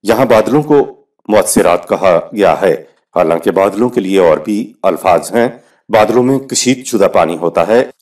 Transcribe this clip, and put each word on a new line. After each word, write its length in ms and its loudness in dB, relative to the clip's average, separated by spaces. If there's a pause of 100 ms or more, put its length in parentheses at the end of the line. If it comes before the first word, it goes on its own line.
यहाँ 220 2
बादलों 360 2
को 460 -2 (220)
मुअस्सिरात 540 2
कहा 500 0
गया 200 2
है, 340 -2 (260)
हालांकि 360 0
बादलों 380 0
के 120 -4
लिए 180 -2
और 220 2
भी 440 -8
अल्फाज 500 0
हैं। 300 -2 (260)
बादलों 320 2
में 160 0
कशीद 480 -4
शुदा 200 0
पानी 300 0
होता 260 -2
है 280 0 (120)